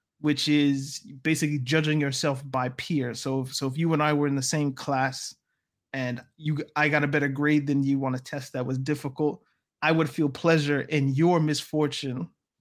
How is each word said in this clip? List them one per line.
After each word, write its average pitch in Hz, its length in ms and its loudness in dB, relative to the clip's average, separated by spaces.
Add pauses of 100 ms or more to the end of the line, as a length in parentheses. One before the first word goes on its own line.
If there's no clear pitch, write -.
(220)
which 147 260 0
is 143 520 2 (220)
basically 156 380 0
judging 151 400 2
yourself 139 500 -2
by 127 200 -2
peers. 127 500 -4
So, 135 260 -4
so 135 220 -6
if 131 100 -6
you 165 160 2
and 147 80 2
I 151 120 2
were 147 140 2
in 139 80 0
the 135 60 -2
same 147 320 -2
class 131 600 -4 (560)
and 123 300 -4 (160)
you, 151 220 -2 (180)
I 151 120 4
got 147 140 2
a 147 60 2
better 143 180 2
grade 147 400 2
than 139 160 2
you 135 220 0
on 127 100 0
a 127 40 -4
test 135 340 -10
that 127 120 -2
was 131 120 -2
difficult, 143 640 -2 (400)
I 156 100 4
would 160 180 4
feel 147 200 0
pleasure 147 520 2
in 139 320 0
your 165 280 4
misfortune 143 880 -2 (320)